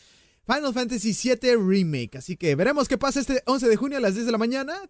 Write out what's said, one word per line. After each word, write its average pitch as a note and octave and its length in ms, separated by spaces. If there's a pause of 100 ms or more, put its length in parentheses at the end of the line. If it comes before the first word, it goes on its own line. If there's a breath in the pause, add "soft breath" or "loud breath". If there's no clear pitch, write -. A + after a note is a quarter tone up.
(460 soft breath)
Final C#4 280
Fantasy A3+ 400
siete B3 420
Remake. F#3 640
Así C#3+ 180
que D3+ 200
veremos C4 340
qué C4 80
pasa C#4 240
este B3+ 240
once B3 220
de A3 100
junio C#4 200
a C4 40
las G3 120
diez A3+ 120
de A#3+ 60
la A3+ 60
mañana, C4 380 (140)